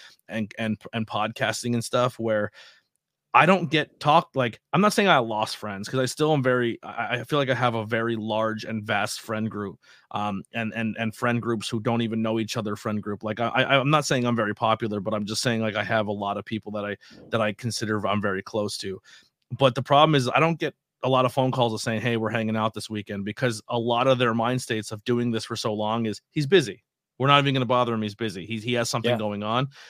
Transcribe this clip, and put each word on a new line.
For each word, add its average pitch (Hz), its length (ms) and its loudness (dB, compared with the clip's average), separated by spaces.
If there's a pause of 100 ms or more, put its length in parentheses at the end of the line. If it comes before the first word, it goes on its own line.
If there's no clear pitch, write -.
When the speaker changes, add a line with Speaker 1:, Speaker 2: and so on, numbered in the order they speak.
(280)
Speaker 1:
and, 107 300 -6
and, 110 180 -4 (160)
and 113 140 -4
podcasting 110 640 -4
and 117 100 -2
stuff 127 360 0
where 107 320 -2 (840)
I 143 100 8
don't 180 220 4
get 151 300 -2
talked, 151 380 2
like, 123 240 -2 (120)
I'm 165 80 4
not 208 120 4
saying 202 160 4
I 156 100 6
lost 110 380 0
friends, 104 320 -8
'cause 131 100 -2
I 127 80 2
still 151 260 0
am 147 80 4
very, 123 440 2
I, 113 340 -6
I 120 60 -8
feel 147 160 0
like 131 80 0
I 131 60 2
have 117 200 2
a 113 100 -2
very 113 300 0
large 110 480 -2
and 110 220 -6
vast 104 380 -2
friend 110 280 -4
group, 104 300 -8 (320)
um, 101 400 -4
and, 110 200 -4
and, 110 280 -4
and 110 120 -2
friend 120 300 0
groups 113 260 -4
who 117 120 -4
don't 117 220 0
even 113 200 -2
know 113 160 0
each 113 180 -4
other 104 200 -4
friend 104 260 -4
group. 104 220 -8
Like, 107 160 -4
I, 113 80 0
I, 131 320 4
I'm 135 100 2
not 151 140 4
saying 127 200 0
I'm 120 120 2
very 104 180 0
popular, 110 460 0
but 107 140 -4
I'm 104 120 -2
just 110 160 -4
saying, 113 200 0
like, 107 120 -2
I 104 80 0
have 110 240 0
a 104 60 -2
lot 101 240 -4
of 98 80 -8
people 107 280 -8
that 104 120 -6
I, 101 120 -6 (340)
that 113 100 0
I 107 120 0
consider 107 540 -4
I'm 101 160 0
very 98 180 -2
close 104 380 -4
to. 98 220 -8 (500)
But 127 240 2
the 127 80 -4
problem 151 320 6
is 127 140 2
I 120 100 2
don't 160 220 2
get 151 160 -4 (260)
a 127 60 0
lot 127 160 4
of 123 80 0
phone 131 180 2
calls 120 240 2
of 104 60 -4
saying, 110 220 -2
"Hey, 117 140 0
we're 110 140 -2
hanging 110 260 -2
out 110 160 0
this - 160 -10
weekend," 101 360 -8
because 110 440 -2
a 120 120 -2
lot 120 260 2
of 127 120 6
their 120 140 4
mind 120 300 0
states 110 300 -6
of 107 100 -10
doing 120 300 0
this 110 120 -4
for 117 120 -8
so 110 180 -2
long 110 320 -2
is, 104 140 -4 (100)
"He's 147 160 -2
busy. 143 380 4 (340)
We're 127 80 0
not 143 140 8
even 139 120 2
gonna 127 140 0
bother 120 280 2
him. 110 80 -2
He's 104 120 -4
busy. 98 320 -6
He's, 107 160 -8
he 120 120 -2
has 117 140 0
something 120 220 -2
Speaker 2:
Yeah. 117 80 0
Speaker 1:
going 104 240 -4
on." 123 280 0 (200)